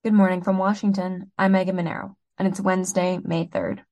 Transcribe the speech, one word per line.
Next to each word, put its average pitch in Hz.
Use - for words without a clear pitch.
Good 214
morning 185
from 190
Washington. 190
I'm 196
Megan 190
Mineiro, 175
and 190
it's 190
Wednesday, 185
May 165
third. -